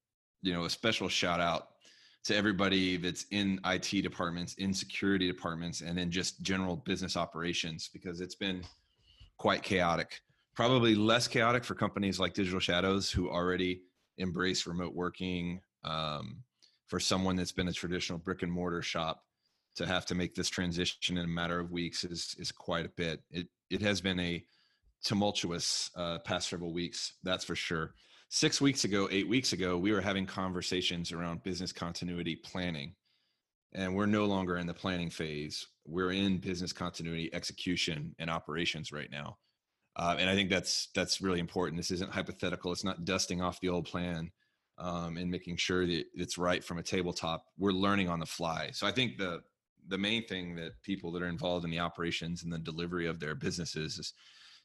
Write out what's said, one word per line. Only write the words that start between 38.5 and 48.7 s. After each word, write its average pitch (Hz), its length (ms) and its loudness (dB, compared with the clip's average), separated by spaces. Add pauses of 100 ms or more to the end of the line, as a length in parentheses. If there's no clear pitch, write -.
right 73 180 -8
now. 73 260 -8 (600)
Uh, 87 200 4
and 92 120 4
I 95 60 6
think 98 140 4
that's, - 460 2
that's 92 260 2
really 92 180 2
important. 85 380 -2
This 87 140 -2
isn't 90 200 -2
hypothetical. 92 600 -4
It's - 120 -4
not 92 200 -4
dusting 92 380 0
off 87 180 -2
the 92 100 0
old 87 160 0
plan, 87 460 -4 (460)
um, 85 400 -4
and 87 120 -2
making 87 280 -4
sure 90 280 4
that 87 280 2
it's 87 240 -6
right 90 260 2
from 85 140 -6
a 82 60 -6
tabletop. 85 640 -2 (120)
We're 98 140 4
learning 98 360 4
on 85 120 0
the 80 60 -2
fly. 80 480 -2